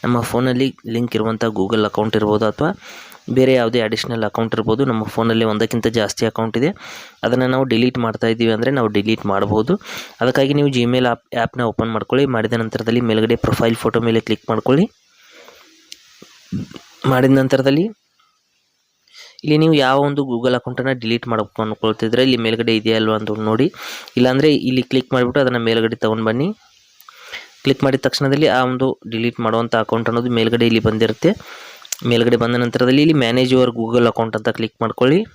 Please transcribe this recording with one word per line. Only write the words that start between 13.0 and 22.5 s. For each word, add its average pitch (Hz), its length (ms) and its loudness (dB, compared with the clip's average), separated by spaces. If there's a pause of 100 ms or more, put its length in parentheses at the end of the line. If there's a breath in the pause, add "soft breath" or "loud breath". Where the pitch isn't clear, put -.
ಮೇಲ್ಗಡೆ 110 360 2
ಪ್ರೊಫೈಲ್ 117 380 0
ಫೋಟೋ 117 240 0
ಮೇಲೆ 113 200 2
ಕ್ಲಿಕ್ - 240 -4
ಮಾಡ್ಕೊಳ್ಳಿ. 131 340 2 (2250 loud breath)
ಮಾಡಿದ 131 280 4
ನಂತರದಲ್ಲಿ 135 460 2 (1600 loud breath)
ಇಲ್ಲಿ 151 180 2
ನೀವು 160 180 6
ಯಾವ 131 160 4 (100)
ಒಂದು 143 140 -2 (100)
Google 123 280 0
ಅಕೌಂಟನ್ನ 127 340 -4 (100)
ಡಿಲೀಟ್ 117 280 -2
ಮಾಡ್ಬೇಕು 110 340 -2
ಅನ್ಕೊಳ್ತಿದ್ರೆ 110 640 0
ಇಲ್ಲಿ 127 180 2
ಮೇಲ್ಗಡೆ 113 340 0